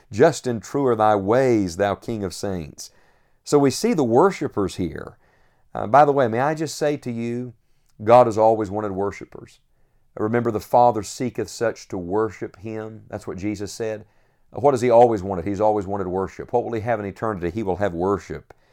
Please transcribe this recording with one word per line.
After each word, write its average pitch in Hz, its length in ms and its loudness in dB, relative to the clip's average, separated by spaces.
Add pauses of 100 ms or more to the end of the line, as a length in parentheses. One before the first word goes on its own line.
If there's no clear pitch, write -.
(100)
Just 131 360 2
and 117 160 -4
true 143 240 -2
are 120 100 2
thy 107 200 4
ways, 107 600 2
thou 98 180 0
King 107 300 -8
of 90 80 -6
saints." 92 580 -10 (540)
So 147 140 4
we 139 120 4
see 226 220 -2
the 156 120 0
worshipers 123 720 0
here. - 420 -8 (560)
Uh, 104 120 -6
by 139 200 6
the 143 60 2
way, 135 160 0
may 110 120 -2
I 151 140 -2
just 151 240 -8
say 147 180 -2
to 131 140 -10
you, 117 420 -8 (500)
God 120 240 8
has 107 120 0
always 110 320 2
wanted 104 220 -6
worshipers. - 680 -8 (560)
Remember, 117 340 0
"The 104 100 -2
Father 120 420 4
seeketh 113 480 -8
such - 380 -6
to 101 100 -8
worship 104 580 -4
him." 110 520 -12
That's 107 180 -12
what 95 100 -8
Jesus 101 360 -6
said. 110 340 -8 (440)
What 139 240 2
has 113 80 0
he 123 80 4
always 117 320 6
wanted? 95 240 -4
He's 101 140 -2
always 107 260 2
wanted 98 220 -4
worship. 90 440 -6
What 120 120 0
will 117 100 -8
he 107 80 -6
have 113 180 -2
in 101 60 -8
eternity? 92 440 -6
He 113 120 -6
will 92 140 -2
have 95 180 -4
worship. 85 600 -4 (180)